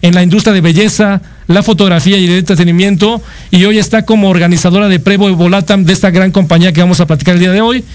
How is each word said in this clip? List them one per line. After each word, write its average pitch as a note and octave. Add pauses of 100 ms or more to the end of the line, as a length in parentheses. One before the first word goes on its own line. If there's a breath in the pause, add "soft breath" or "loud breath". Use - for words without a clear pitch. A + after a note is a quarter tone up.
en F3
la F3+
industria G#3
de F#3+
belleza, G3 (240 loud breath)
la F#3+
fotografía F#3+
y F#3
el F3
entretenimiento, F#3 (300 loud breath)
y F3+
hoy G#3+
está A3
como G#3+
organizadora F3
de F#3
Prevo G3+
Evolatam, F#3
de E3
esta F#3+
gran F#3
compañía F3
que D#3
vamos F3
a E3+
platicar E3
el F3
día F#3
de G3+
hoy, A#3 (100)